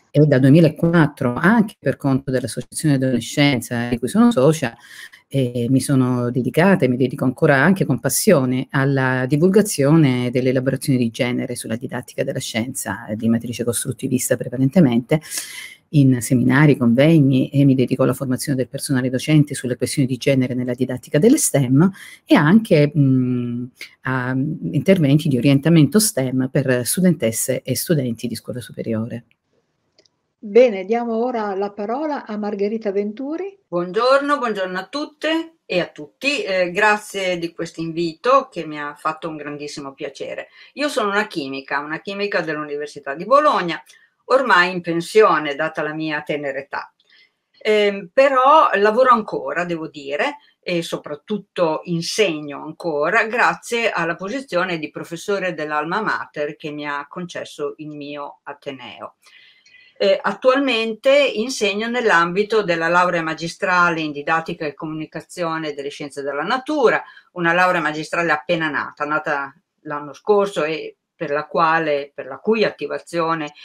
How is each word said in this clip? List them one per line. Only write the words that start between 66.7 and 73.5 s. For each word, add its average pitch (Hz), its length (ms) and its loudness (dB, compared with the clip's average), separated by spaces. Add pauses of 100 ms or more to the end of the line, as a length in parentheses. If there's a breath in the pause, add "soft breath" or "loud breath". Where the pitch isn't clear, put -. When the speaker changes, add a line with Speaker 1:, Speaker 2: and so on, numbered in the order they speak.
Speaker 3:
una 170 220 0
laurea 180 260 2
magistrale 156 500 -4
appena 160 380 -2
nata, 139 380 -6
nata 147 480 -4 (300)
l'anno 147 280 -10
scorso 196 520 0
e 156 320 -8 (200)
per 151 140 -8
la 147 160 -2
quale, 156 680 0
per 131 120 -12
la 131 100 -12
cui 214 260 0
attivazione 151 920 -4 (100)